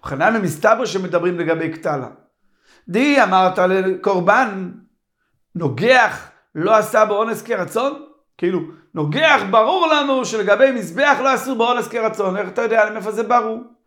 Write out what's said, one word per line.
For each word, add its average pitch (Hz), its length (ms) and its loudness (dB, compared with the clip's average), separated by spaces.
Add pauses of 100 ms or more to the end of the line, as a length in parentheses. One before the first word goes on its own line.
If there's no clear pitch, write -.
וכנל 185 360 0
מסתבר 175 440 0
שמדברים 175 540 -2
לגבי 160 300 -2
קטלה. 147 380 -6 (840)
די 262 340 2
אמרת 185 360 2
לקורבן, 190 1120 0 (840)
נוגח 170 760 0 (260)
לא 185 200 4
עשה 214 300 4
בו 202 120 -2
אונס 226 240 -2
כרצון? 233 640 -4 (320)
כאילו, 180 220 -2 (340)
נוגח 269 560 0
ברור 277 380 2
לנו 277 380 0
שלגבי 214 460 2
מזבח 240 520 0
לא 269 60 2
עשו 262 260 -2
בו 233 160 0
אונס 247 160 -2
כרצון. 220 500 -4
איך 202 100 -4
אתה 185 140 -6
יודע 220 320 2
מאיפה 214 180 -8
זה 214 120 -4
ברור? 226 400 -2 (240)